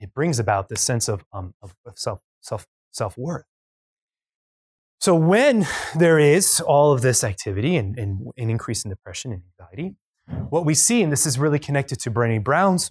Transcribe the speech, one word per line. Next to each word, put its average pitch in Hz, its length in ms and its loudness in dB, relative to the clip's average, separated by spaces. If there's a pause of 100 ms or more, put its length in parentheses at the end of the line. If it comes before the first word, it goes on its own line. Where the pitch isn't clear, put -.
it 101 120 -16
brings 143 280 -2
about 98 280 0
this 110 120 -6
sense 120 280 -2
of, 104 240 -6
um, 95 300 -12
of, 95 120 -20 (120)
of 107 100 -20
self, 104 240 -8 (200)
self, - 260 -12 (240)
self-worth. 135 540 -8 (1600)
So 185 140 4
when 208 520 4 (280)
there 160 240 6
is 151 420 4
all 147 320 4
of 127 100 2
this 123 200 2
activity 107 540 -2
and, 107 200 -2
and 104 400 -6
an 113 140 -4
increase 113 340 -6
in 104 60 -10
depression 95 420 -12
and 90 100 -12 (100)
anxiety, 113 420 -12 (560)
what 160 160 -2
we 151 80 2
see, 233 280 2
and 151 100 0
this - 140 0
is 127 120 -2
really 147 200 2
connected 139 420 -4
to 123 100 -6
Brené 113 320 0
Brown's 175 480 0